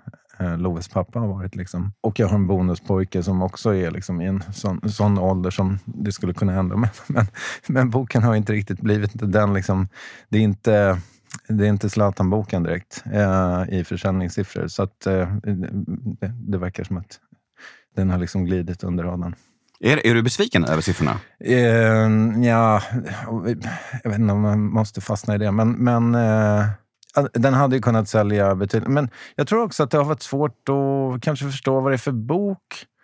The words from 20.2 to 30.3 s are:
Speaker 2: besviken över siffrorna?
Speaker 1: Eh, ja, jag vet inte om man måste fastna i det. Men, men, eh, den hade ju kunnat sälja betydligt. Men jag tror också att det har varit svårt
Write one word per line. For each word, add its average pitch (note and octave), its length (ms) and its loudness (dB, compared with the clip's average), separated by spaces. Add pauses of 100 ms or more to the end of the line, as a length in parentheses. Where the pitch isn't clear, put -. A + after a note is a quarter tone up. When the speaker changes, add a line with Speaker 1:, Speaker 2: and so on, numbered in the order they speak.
Speaker 2:
besviken A#2+ 420 2
över D#2 180 2
siffrorna? D#2 380 0 (200)
Speaker 1:
Eh, A2+ 1080 4
ja, A2+ 340 4 (1200)
jag A#2 80 -4
vet G#2 80 -2
inte A2 140 4
om G#2 80 2
man G#2+ 200 4
måste G#2+ 400 -2
fastna G#2 340 -2
i G#2 40 0
det. G#2 140 0
Men, A2 200 4
men, A#2 420 2
eh, G#2+ 520 2 (640)
den C3 220 2
hade C3 220 4
ju B2 60 0
kunnat A2+ 260 2
sälja G#2 460 2
betydligt. G2+ 360 -2
Men C#3 180 0 (280)
jag D3 120 0
tror A3+ 140 2
också E3+ 200 -2
att C3 80 0
det D#3 80 4
har C#3+ 60 4
varit D3 180 -4
svårt C#3 460 -4